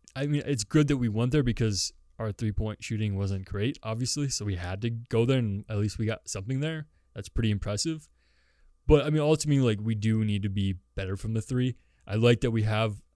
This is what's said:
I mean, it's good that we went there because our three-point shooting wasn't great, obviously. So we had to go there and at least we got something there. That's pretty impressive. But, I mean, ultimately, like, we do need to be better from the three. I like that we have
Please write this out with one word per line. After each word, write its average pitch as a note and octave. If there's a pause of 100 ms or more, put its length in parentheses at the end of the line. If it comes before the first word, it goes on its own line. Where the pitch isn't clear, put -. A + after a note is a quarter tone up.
(160)
I C#3
mean, D3
it's C3+
good D3+
that C#3+
we B2
went A2+
there D3+
because A2 (260)
our A2
three-point G#2+
shooting G#2+
wasn't G2
great, G#2+
obviously. A#2+
So A#2
we G2
had F2+
to A#2
go A#2
there C3
and G#2+
at A2
least G#2
we A2+
got -
something A2+
there. D#3 (280)
That's -
pretty A2+
impressive. G#2 (760)
But, C#3+
I D3+
mean, D3+
ultimately, D3
like, G#2+
we A2
do A2
need G#2
to G#2
be G2 (200)
better F#2+
from G#2+
the A2
three. B2+ (300)
I G#2
like A#2+
that A#2+
we A2+
have G#2+ (140)